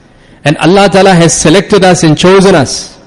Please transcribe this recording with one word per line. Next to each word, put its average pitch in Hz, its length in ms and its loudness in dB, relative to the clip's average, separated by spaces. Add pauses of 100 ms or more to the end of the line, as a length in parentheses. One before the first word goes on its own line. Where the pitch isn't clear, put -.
(440)
And 151 140 -2
Allah 196 320 0
ta'ala 190 240 2
has 165 180 0
selected 190 520 0
us 180 180 0
and 156 160 0
chosen 190 360 2
us. - 520 -6